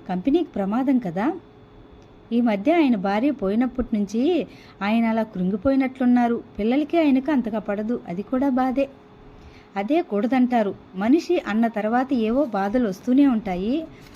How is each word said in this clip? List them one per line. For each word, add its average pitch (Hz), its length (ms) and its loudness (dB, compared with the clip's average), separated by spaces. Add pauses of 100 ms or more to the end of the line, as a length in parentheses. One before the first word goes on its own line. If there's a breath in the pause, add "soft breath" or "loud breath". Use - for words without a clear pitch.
కంపెనీకి 269 420 0
ప్రమాదం 240 480 0
కదా." 202 340 -2 (1000)
"ఈ 233 100 2
మధ్య 220 320 2
ఆయన 285 220 4
భార్య 208 360 0
పోయినప్పటి 240 640 -2
నుంచి 220 540 0 (360 loud breath)
ఆయన 226 220 2
అలా 226 180 0
కృంగిపోయినట్లున్నారు. 247 1200 0 (160)
పిల్లలకి 277 380 0
ఆయనకు 285 340 2
అంతగా 226 280 -2
పడదు, 214 480 -4
అది 175 140 -6
కూడా 262 280 -2
బాధే." 262 400 0 (840 loud breath)
"అదే 226 260 0
కూడదంటారు. 233 720 0 (200)
మనిషి 294 520 2
అన్న 226 200 0
తర్వాత 226 460 -2
ఏవో 240 320 0
బాధలు 208 440 -2
వస్తూనే 254 380 2
ఉంటాయి, 220 600 -2 (280 loud breath)